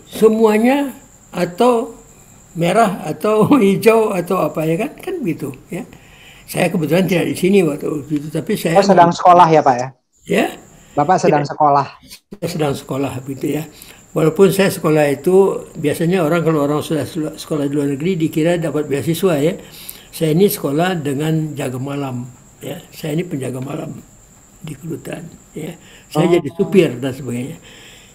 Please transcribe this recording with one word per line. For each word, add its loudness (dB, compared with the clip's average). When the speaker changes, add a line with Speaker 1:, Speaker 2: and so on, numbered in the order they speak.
Speaker 1:
semuanya 4
atau 0
merah 0
atau 0
<laughs> 4
hijau 4
atau -2
apa, -4
ya 0
kan? -4
Kan -10
begitu, -6
ya. -10
Saya -4
kebetulan -2
tidak -2
di -6
sini 2
waktu -4
itu, -6
tapi -6
saya -2
Speaker 2:
Oh, 6
sedang 6
sekolah 8
ya, 6
Pak, 4
ya? -4
Speaker 1:
Ya. 0
Speaker 2:
Bapak 2
sedang 2
Speaker 1:
Tidak. -6
Speaker 2:
sekolah. 2
Speaker 1:
Saya -8
sedang -2
sekolah -8
begitu, -6
ya. -6
Walaupun 4
saya 2
sekolah 2
itu 2
biasanya -2
orang, 0
kalau 0
orang -2
sudah -4
sel-, -8
sekolah -6
di -4
luar -2
negeri -2
dikira 0
dapat -4
beasiswa, 0
ya. 0
Saya 0
ini 6
sekolah 0
dengan -2
jaga -6
malam, -8
ya. -12
Saya -8
ini -2
penjaga -8
malam -10
di -14
kedutaan, -12
ya. -12
Saya 2
Speaker 2:
Oh. 2
Speaker 1:
jadi -2
supir 2
dan -4
sebagainya. -8